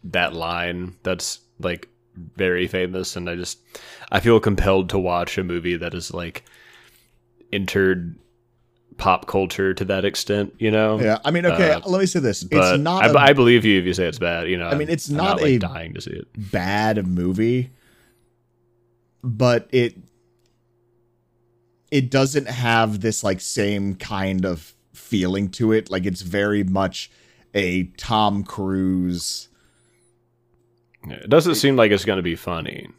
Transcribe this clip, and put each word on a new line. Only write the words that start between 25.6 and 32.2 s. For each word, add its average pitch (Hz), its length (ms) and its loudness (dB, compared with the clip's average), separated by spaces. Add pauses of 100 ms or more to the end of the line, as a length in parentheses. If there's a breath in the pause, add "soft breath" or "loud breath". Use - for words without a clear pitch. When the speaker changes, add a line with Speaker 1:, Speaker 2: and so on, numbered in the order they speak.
Speaker 2:
it. 110 180 0
Like, 92 140 -2
it's 92 160 -4
very 101 420 0
much 95 480 -2 (420 soft breath)
a 92 300 0 (140)
Tom 104 460 0
Cruise. 92 1040 -4 (1600)
Speaker 1:
Yeah, - 100 -12
it - 120 -14
doesn't 160 260 4
seem 139 200 2
like 110 160 6
it's 98 140 2
gonna 95 180 0